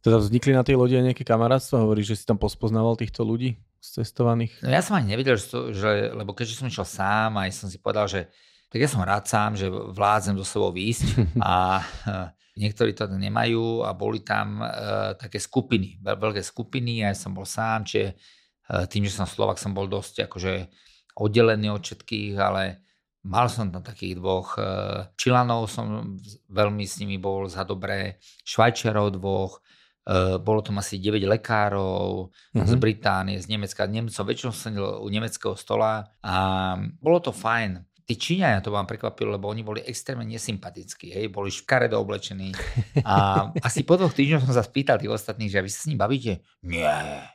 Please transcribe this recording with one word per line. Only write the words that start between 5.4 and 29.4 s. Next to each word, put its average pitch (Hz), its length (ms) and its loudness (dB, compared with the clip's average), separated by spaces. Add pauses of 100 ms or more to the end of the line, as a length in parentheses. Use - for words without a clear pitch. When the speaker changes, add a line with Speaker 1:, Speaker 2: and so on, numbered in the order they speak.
Speaker 2:
to, 123 240 -4
že, 107 400 2
lebo 104 240 -8
keďže 117 240 -6
som 127 80 -4
išiel 110 160 -4
sám, 104 560 0
aj 95 160 -4
som 104 120 -10
si 87 120 -12
povedal, 107 260 0
že 98 220 -4 (400)
tak - 80 -12
ja 135 160 2
som 123 80 0
rád 98 240 0
sám, 107 320 0
že 98 160 -2
vládzem 101 640 2
so 95 80 -4
sebou 95 320 0
výjsť 104 400 0 (160)
Speaker 1:
<laughs> 120 100 0
Speaker 2:
a, 92 380 2
eh, 92 480 -8 (320)
niektorí 107 320 0
to 104 160 -6
nemajú 113 800 -2
a 98 80 -4
boli 107 240 -4
tam, 104 400 -2
eh, 104 560 -4
také - 240 -10
skupiny, 104 580 0
veľ-, 98 240 -4
veľké 101 220 -2
skupiny 117 640 -4
a 101 40 2
ja 95 40 -2
som - 160 -10
bol 95 160 -10
sám, 110 360 -2
čiže, 101 360 -2 (500)
eh, 90 160 0
tým, 101 180 -2
že 101 80 0
som 98 140 -4
Slovák, 101 320 -2
som 101 160 -6
bol 98 140 -4
dosť 98 400 -4
akože 92 260 -4 (640)
oddelený 107 520 4
od 104 140 -4
všetkých, 104 540 -8
ale 95 480 0 (360)
mal 113 300 2
som 110 160 -2
tam 90 160 -6
takých 95 320 -8
dvoch, 92 400 -2
eh, 98 640 -4
Čilanov 120 480 2
som 107 480 -6
z-, 101 320 -18
veľmi 104 400 2
s - 160 -10
nimi 98 160 -6
bol 98 320 -4
za 92 160 -6
dobré, 98 480 -4 (300)
Švajčiarov 107 680 4
dvoch, 95 480 -2 (460)